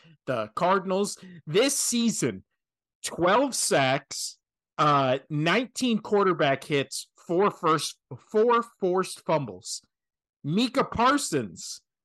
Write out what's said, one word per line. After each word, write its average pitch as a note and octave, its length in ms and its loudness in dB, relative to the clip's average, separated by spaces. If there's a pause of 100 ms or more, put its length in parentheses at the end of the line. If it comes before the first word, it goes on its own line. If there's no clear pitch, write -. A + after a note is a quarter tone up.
(280)
the A2+ 280 -4
Cardinals. F#3+ 640 0 (300)
This A3 280 2
season, F3+ 680 -2 (600)
twelve A3 520 0
sacks, - 800 -2 (400)
uh, C#3 400 4 (140)
nineteen G#3 680 0
quarterback E3+ 640 2
hits, - 520 -4
four F#3 340 0
first, D#3+ 460 -2 (340)
four A#3 340 4 (160)
forced F#3 460 -2
fumbles. C3 560 -4 (600)
Micah A3 400 0
Parsons A3 1000 -2 (240)